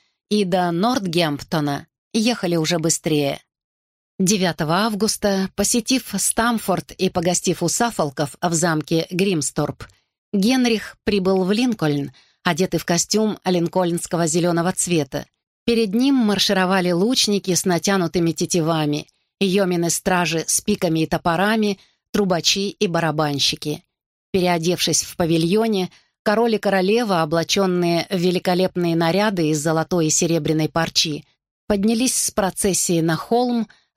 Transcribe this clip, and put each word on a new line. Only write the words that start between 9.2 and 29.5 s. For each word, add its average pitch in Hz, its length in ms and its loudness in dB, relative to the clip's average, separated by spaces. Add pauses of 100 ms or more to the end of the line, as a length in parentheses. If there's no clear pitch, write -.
Генрих 233 720 0
прибыл 190 400 2
в 185 80 2
Линкольн – 156 600 0 (320)
одетый 175 340 0
в - 60 -8
костюм 202 600 0
линкольнского 175 800 0
зеленого 170 460 0
цвета. 151 540 -2 (380)
Перед 226 300 0
ним 269 220 2
маршировали 190 760 2
лучники 196 640 0
с - 100 -2
натянутыми 175 680 0
тетивами, 156 760 0 (320)
йомины 180 500 2
стражи 165 560 0
с - 140 0
пиками 170 400 0
и 160 60 0
топорами, 196 720 0 (340)
трубачи 196 580 0
и - 160 -4
барабанщики. 151 960 -2 (480)
Переодевшись 175 720 0
в - 140 -10
павильоне, 180 760 2 (320)
король 220 340 2
и - 20 0
королева, 196 640 2
облаченные 170 880 0
в 196 60 -2
великолепные 180 800 0
наряды 175 540 0